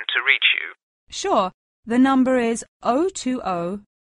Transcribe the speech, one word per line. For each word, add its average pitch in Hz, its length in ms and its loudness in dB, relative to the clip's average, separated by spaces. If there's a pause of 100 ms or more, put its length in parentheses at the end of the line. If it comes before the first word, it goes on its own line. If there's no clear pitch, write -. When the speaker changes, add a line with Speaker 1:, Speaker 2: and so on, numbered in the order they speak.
(160)
Speaker 1:
to 123 100 -2
reach 131 300 2
you? 87 180 -10 (360)
Speaker 2:
Sure. 240 420 0 (340)
The 233 140 0
number 262 400 4
is 233 260 -2 (160)
oh 294 280 0
two 254 340 -6
oh, 180 380 -4 (280)